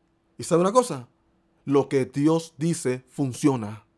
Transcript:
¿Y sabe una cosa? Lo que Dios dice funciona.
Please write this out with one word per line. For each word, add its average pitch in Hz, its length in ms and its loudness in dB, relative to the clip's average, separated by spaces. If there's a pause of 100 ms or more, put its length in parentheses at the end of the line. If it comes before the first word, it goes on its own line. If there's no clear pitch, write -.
(380)
¿Y 123 60 -10
sabe 170 160 2
una 190 120 2
cosa? 214 360 0 (560)
Lo 139 240 2
que 131 160 0
Dios 160 540 0
dice 131 500 -4
funciona. 123 800 -2 (120)